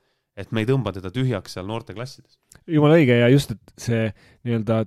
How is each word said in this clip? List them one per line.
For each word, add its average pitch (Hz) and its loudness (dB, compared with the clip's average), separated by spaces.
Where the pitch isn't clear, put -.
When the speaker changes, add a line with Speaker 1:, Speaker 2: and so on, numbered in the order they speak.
Speaker 1:
et 98 -16
me 110 -4
ei 110 -4
tõmba 117 -2
teda 95 -12
tühjaks 123 -6
seal 92 -12
noorte 110 -12
klassides. - -18
Speaker 2:
Jumala 151 6
õige 123 4
ja 120 4
just, 143 2
et - -14
see 113 -4
nii-öelda 113 -2